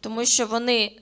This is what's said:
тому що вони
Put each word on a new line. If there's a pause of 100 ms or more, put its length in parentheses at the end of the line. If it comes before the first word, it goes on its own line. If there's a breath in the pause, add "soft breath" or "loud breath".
тому
що
вони (100)